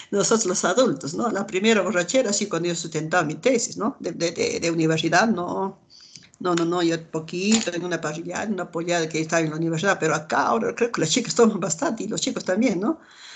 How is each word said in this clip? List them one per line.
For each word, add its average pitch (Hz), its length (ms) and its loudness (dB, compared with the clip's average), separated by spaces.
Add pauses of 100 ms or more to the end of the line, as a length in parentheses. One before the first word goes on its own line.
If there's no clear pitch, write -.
(100)
Nosotros 202 360 2
los 180 180 0
adultos, 208 480 2
¿no? 214 180 -2
La 202 160 -4
primera 208 360 2
borrachera, 180 500 2
sí, 202 140 -2
cuando 170 220 -2
yo 170 60 -2
sustentaba 160 500 0
mi 151 100 -4
tesis, 226 420 0
¿no? 214 240 -4
De, 180 120 -6
de, 170 200 -2
de, - 280 -2
de 165 100 0
universidad, 165 580 2
no. 185 500 -2 (600)
No, 180 140 0
no, 170 100 2
no, 175 180 2
yo 165 280 0
poquito, 180 640 0
en 170 100 -4
una 175 160 -4
parrillada, 165 440 -6
en 214 100 -2
una 175 160 -6
pollada 170 400 -2
que 156 100 -2
estaba 165 220 2
en 156 80 0
la 156 60 -6
universidad, 165 440 0
pero 160 140 2
acá 160 320 0
ahora 226 280 0
creo 233 160 0
que - 120 -2
las 156 80 0
chicas - 240 0
toman 208 260 4
bastante 208 440 -4
y 202 40 -6
los 180 140 -4
chicos - 240 -4
también, 196 340 2
¿no? 247 180 0 (380)